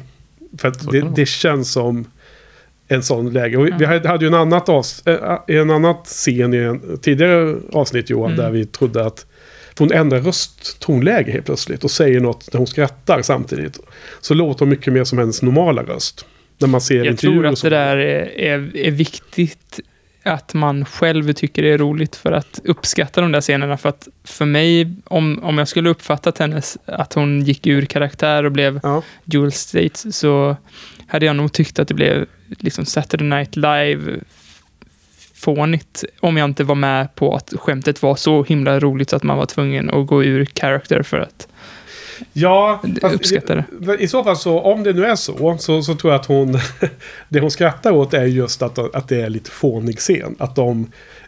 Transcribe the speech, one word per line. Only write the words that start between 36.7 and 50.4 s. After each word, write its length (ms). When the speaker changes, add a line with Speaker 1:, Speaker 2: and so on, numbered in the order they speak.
Speaker 3:
med 400
på 200
att 220
skämtet 440
var 140
så 280
himla 360
roligt 300
så 60
att 80
man 140
var 80
tvungen 440
att 180
gå 160
ur 220
character 460
för 180
att 280
Speaker 1:
Ja, 480
fast 140
Speaker 3:
uppskatta 400
det. 440
Speaker 1:
i, 40
i 40
så 160
fall 140
så, 220
om 240
det 100
nu 120
är 100
så, 440
så, 220
så 140
tror 180
jag 60
att 60
hon, 340
<laughs> 360
det 100
hon 120
skrattar 400
åt 220
är 120
just 360
att, 340
att 120
det 140
är 80
lite 220
fånig 480
scen. 400
Att 160